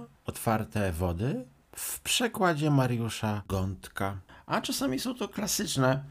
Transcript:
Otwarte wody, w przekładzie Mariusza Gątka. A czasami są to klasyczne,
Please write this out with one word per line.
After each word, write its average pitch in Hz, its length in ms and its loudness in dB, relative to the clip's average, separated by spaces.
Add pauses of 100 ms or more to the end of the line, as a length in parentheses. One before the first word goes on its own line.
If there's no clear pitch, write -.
(260)
Otwarte 107 680 0
wody, 92 540 -2 (300)
w - 260 -8
przekładzie 180 720 2
Mariusza 117 760 2
Gątka. 95 720 -2 (280)
A 175 160 -2
czasami 269 380 -2
są 254 140 -4
to 220 140 -4
klasyczne, 139 840 0